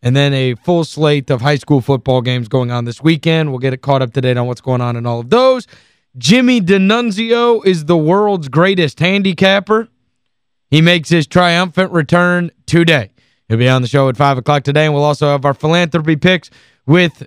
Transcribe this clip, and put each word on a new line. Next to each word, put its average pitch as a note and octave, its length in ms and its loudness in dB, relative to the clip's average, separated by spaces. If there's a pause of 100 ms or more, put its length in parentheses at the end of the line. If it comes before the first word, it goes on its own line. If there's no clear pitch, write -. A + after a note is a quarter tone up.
And B2 160 0
then C#3 160 0
a C3 220 -2
full E3+ 300 -2
slate D3 440 -2
of B2 140 -2
high C#3+ 140 0
school C#3 260 0
football B2+ 400 -2
games B2 260 -4
going B2 220 -2
on A#2+ 160 -6
this A#2 160 -12
weekend. D#3+ 480 0
We'll C3 80 -6
get B2+ 160 -4
it C3 80 -14
caught C#3 180 0
up B2 140 -4
to C3+ 80 -2
date B2 160 0
on B2 80 -4
what's B2 160 -8
going B2+ 180 -2
on A#2+ 160 -4
in A#2 80 -10
all A#2+ 160 -4
of A#2 80 -14
those. B3+ 380 2 (500)
Jimmy A#3+ 440 2
D'Annunzio A3+ 1040 0
is F3 180 0
the E3 140 2
world's F3+ 500 0
greatest E3+ 520 0
handicapper. G3 880 0 (840)
He D3+ 100 4
makes E3+ 300 2
his E3 160 2
triumphant F3+ 680 0
return F3 580 0 (140)
today. D#3+ 460 0 (380)
He'll A2+ 100 0
be B2 100 2
on C3 140 2
the A#2+ 60 -4
show C3+ 200 0
at B2+ 80 -4
five C#3 220 0
o'clock C#3+ 240 -2
today, D3+ 240 0
and D3+ 80 -2
we'll C#3+ 100 0
also D3 220 0
have C#3+ 180 -2
our C#3+ 80 0
philanthropy D#3+ 640 -2
picks F3+ 320 0 (360)
with E3+ 420 0